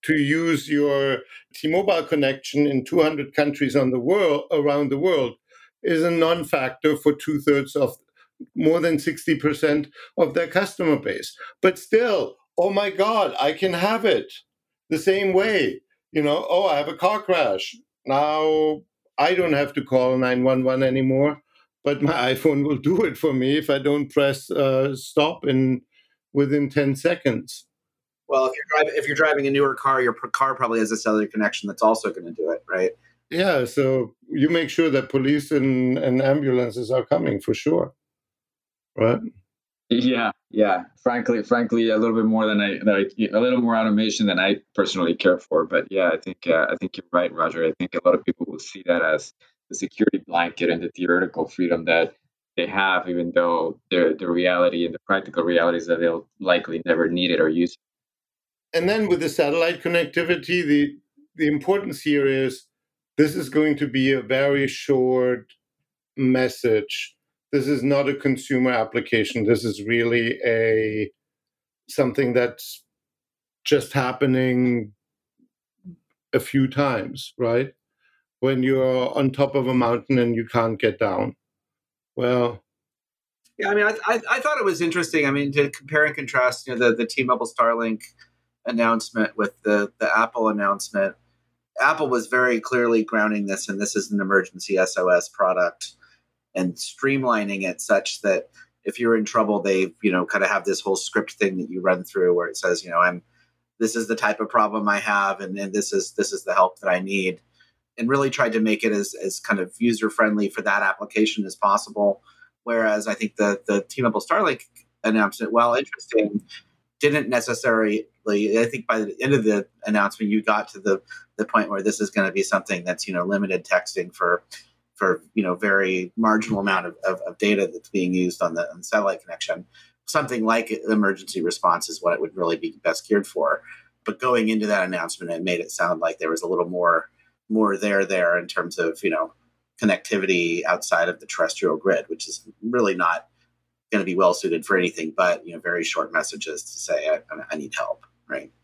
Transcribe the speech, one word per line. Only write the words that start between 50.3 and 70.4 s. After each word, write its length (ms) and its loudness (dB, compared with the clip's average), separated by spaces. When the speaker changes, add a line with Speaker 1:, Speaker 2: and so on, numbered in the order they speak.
Speaker 3:
and 140 0
the 140 -6
theoretical 500 0
freedom 380 -2
that 300 0
they 100 -2
have, 420 -2
even 240 -2
though 460 0
the, 260 2
the 100 -6
reality 560 2
and 100 -4
the 120 -12
practical 380 -2
reality 340 2
is 80 -8
that 140 0
they'll 280 0
likely 440 -2
never 240 2
need 220 0
it 100 2
or 80 4
use 240 0
it. 1040 -14
Speaker 1:
And 120 2
then 200 2
with 120 4
the 80 0
satellite 540 2
connectivity, 840 0
the, 300 2
the 100 0
importance 560 0
here 240 2
is 400 0
this 180 4
is 140 -6
going 280 2
to 120 -2
be 240 2
a 100 0
very 460 2
short 840 0
message. 1000 0
This 140 0
is 160 0
not 260 2
a 60 0
consumer 560 0
application. 760 0
This 200 2
is 180 -4
really 640 0